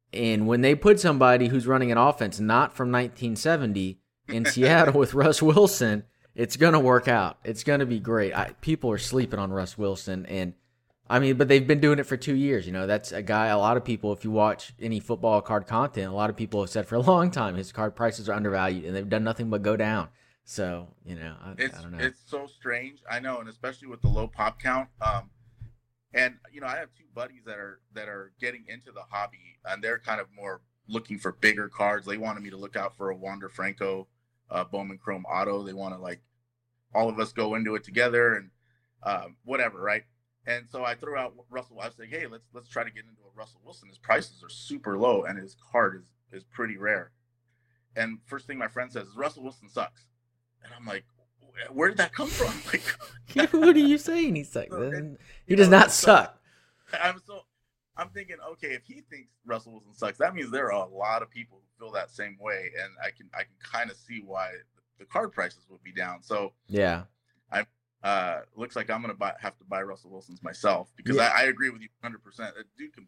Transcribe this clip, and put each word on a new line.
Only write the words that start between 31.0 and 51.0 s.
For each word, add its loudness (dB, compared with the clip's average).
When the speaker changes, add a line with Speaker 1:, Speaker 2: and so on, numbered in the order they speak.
Speaker 2:
for -6
bigger 0
cards. -2
They -6
wanted -10
me -16
to -18
look -14
out -8
for -6
a -6
Wander -12
Franco, -6
uh, -4
Bowman -10
Chrome -10
Auto. -2
They -12
wanna, -10
like, -12
all 2
of -8
us -4
go -4
into -2
it -6
together 2
and, -8
um, -6
whatever, -4
right? -4
And -6
so -10
I -4
threw -12
out -8
Russell. -14
I -10
was -14
like, -20
"Hey, -10
let's, -20
let's -20
try -6
to -10
get -20
into -20
a -20
Russell -20
Wilson." -20
His -20
prices -2
are -20
super -10
low, 2
and -8
his -18
card 0
is, -18
is -20
pretty -10
rare. -4
And -6
first -14
thing -12
my -6
friend -10
says -12
is, -20
"Russell -8
Wilson -18
sucks." -10
And -20
I'm -20
like, -10